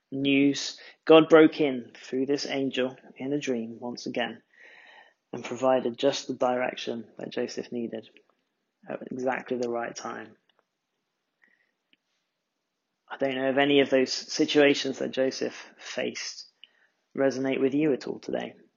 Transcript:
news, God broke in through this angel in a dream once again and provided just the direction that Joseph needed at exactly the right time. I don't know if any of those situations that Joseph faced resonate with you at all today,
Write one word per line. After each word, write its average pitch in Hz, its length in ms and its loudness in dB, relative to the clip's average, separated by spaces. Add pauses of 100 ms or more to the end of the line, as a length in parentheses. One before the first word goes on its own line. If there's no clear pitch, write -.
(120)
news, 139 680 0 (240)
God 156 260 10
broke 156 300 8
in 127 360 -4
through 131 300 -4
this 139 200 -2
angel 131 500 -2 (220)
in 135 160 -6
a 147 60 0
dream 117 400 -4
once 120 260 -10
again 117 360 -6 (920)
and 120 100 -10
provided 123 540 0
just 139 300 0
the 135 60 -4
direction 123 720 -4 (120)
that - 120 -10
Joseph - 420 -8
needed 113 360 -8 (840)
at - 100 -8 (120)
exactly 127 460 -4
the 120 120 -4
right 117 260 -6
time. 113 400 -12 (2750)
I - 80 -12
don't 135 180 -2
know 135 140 -2
if 131 80 0
any 143 240 4
of 135 80 0
those 131 220 2
situations 143 880 2
that 131 120 -6
Joseph 131 440 -2 (220)
faced - 680 -8 (680)
resonate 135 440 0
with 131 140 2
you 147 200 2
at 120 140 -4
all - 120 -8
today, - 340 -6 (240)